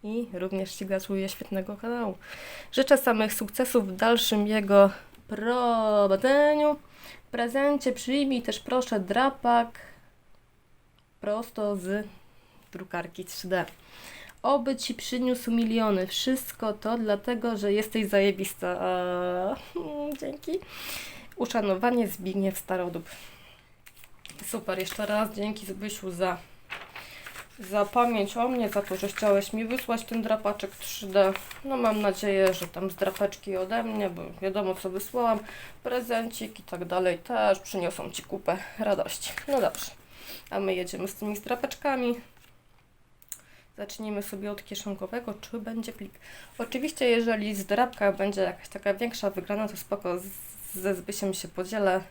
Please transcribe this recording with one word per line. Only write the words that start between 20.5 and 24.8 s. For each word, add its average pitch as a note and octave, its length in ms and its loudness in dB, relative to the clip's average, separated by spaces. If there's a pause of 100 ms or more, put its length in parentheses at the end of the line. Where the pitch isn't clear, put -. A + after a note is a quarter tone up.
„Uszanowanie A3+ 720 2
Zbigniew F#3+ 500 -2
Starodub”. F3 500 -4 (1400)
Super, F#3+ 320 -4
jeszcze F#3+ 280 -4